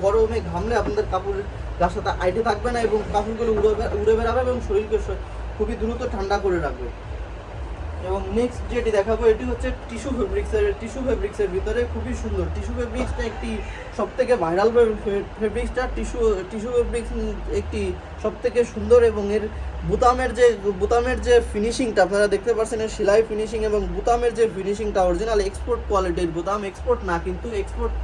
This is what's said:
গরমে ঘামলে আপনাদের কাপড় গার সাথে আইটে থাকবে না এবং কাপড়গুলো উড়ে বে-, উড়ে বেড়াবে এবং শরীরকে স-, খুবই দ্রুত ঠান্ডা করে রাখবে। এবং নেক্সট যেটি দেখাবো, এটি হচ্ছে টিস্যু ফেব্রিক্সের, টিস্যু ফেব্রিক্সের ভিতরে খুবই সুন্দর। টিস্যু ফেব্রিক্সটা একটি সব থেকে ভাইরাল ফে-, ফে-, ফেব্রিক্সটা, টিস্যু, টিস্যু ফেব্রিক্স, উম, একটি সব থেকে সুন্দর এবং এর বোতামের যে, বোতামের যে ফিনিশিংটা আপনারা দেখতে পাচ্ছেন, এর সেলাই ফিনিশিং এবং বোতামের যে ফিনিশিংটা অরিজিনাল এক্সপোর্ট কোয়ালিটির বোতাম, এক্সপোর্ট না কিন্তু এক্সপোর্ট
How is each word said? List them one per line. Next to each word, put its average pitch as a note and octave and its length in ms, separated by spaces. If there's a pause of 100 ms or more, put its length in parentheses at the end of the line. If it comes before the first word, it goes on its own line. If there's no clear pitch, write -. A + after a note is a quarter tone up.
গরমে A3 380 (120)
ঘামলে G#3 240
আপনাদের G#3 340
কাপড় G3 280 (420)
গার F3 100
সাথে G3 200 (100)
আইটে F3+ 220
থাকবে A3+ 300
না A#3+ 80
এবং G#3+ 220 (100)
কাপড়গুলো A3 400
উড়ে G#3 220
বে-, G#3 280
উড়ে A3 140
বেড়াবে A#3 240
এবং B3 280
শরীরকে G#3+ 300
স-, F#3+ 200 (400)
খুবই G#3+ 160
দ্রুত A#3 380
ঠান্ডা G3 260
করে F#3 220
রাখবে। C#3 280 (1200)
এবং F#3+ 140 (120)
নেক্সট A#3+ 400
যেটি A3+ 160
দেখাবো, A3 360
এটি A3 180
হচ্ছে B3+ 280 (180)
টিস্যু A#3 200
ফেব্রিক্সের, G4+ 680
টিস্যু A#3 280
ফেব্রিক্সের G#3 400
ভিতরে G#3 360 (100)
খুবই A#3 200
সুন্দর। G3 400
টিস্যু - 240
ফেব্রিক্সটা A#3+ 460
একটি A3 340 (380)
সব G#3 100 (100)
থেকে B3 200
ভাইরাল F3+ 340
ফে-, A3+ 240 (100)
ফে-, G3 360
ফেব্রিক্সটা, A#3+ 560
টিস্যু, A3 540
টিস্যু A3+ 220
ফেব্রিক্স, A#3 400
উম, A3 200 (200)
একটি G3+ 400 (300)
সব G#3+ 100 (100)
থেকে A#3+ 220
সুন্দর A3+ 380
এবং G#3+ 300
এর G#3+ 160 (400)
বোতামের B3 460
যে, A#3+ 220 (240)
বোতামের A#3+ 420
যে A#3+ 180 (120)
ফিনিশিংটা A3 500
আপনারা G3+ 240
দেখতে G3+ 280
পাচ্ছেন, A3 260
এর A3 80
সেলাই G#3 400
ফিনিশিং G#3+ 360
এবং G#3 220
বোতামের A#3 480
যে A3+ 220
ফিনিশিংটা G3+ 460
অরিজিনাল G3+ 380
এক্সপোর্ট A3+ 480
কোয়ালিটির F#3 400
বোতাম, F3+ 360
এক্সপোর্ট - 400
না F3 200
কিন্তু F#3 240
এক্সপোর্ট G3 440 (120)